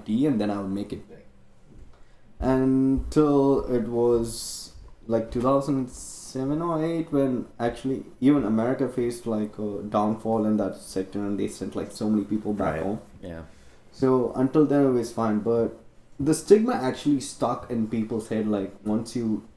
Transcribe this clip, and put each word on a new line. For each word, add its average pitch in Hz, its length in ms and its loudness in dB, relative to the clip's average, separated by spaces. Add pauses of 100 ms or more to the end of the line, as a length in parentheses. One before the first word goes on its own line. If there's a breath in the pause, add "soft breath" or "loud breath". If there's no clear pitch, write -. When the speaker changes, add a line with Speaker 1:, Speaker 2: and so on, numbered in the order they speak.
Speaker 1:
T, 117 180 2
and 127 160 2
then 104 100 0
I'll 101 160 -4 (120)
make 104 120 -8
it - 160 -10
big." - 160 -20 (1200 soft breath)
Until 135 1200 4
it 120 220 0
was, 120 840 0 (340)
like, 113 240 0
two 123 100 -2
thousand 135 480 0
seven - 720 -6
or 165 220 -2
eight, 165 280 -4
when 135 340 0 (140)
actually 120 460 -4 (160)
even 135 240 6
America 120 420 2
faced, 120 400 -4
like, 107 320 -2
a 104 240 -6
downfall 107 640 0
in 107 120 2
that 95 200 -2
sector, - 420 -6
and 101 200 -4
they 101 80 -2
sent, - 280 -8
like, 95 160 -6
so 107 180 -4
many 107 140 2
people 104 300 -4
back 92 220 -2
Speaker 2:
Right. 80 80 -4
Speaker 1:
home. 104 160 -4 (220)
Speaker 2:
Yeah. 85 200 -10 (500 soft breath)
Speaker 1:
So 131 440 2
until 135 300 4
then 139 200 4
it 131 60 4
was 117 200 0
fine, 110 280 0
but 113 380 0 (420)
the 143 140 2
stigma 220 420 6
actually 131 440 0
stuck - 500 -4
in 117 180 -2
people's 110 420 -4
head, 110 180 0
like, 98 260 -2 (120)
once 107 300 -2
you 113 280 -2 (140)